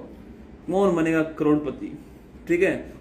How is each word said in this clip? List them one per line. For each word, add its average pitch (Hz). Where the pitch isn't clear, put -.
कौन 190
बनेगा 160
करोड़पति, 147
ठीक 175
है, 147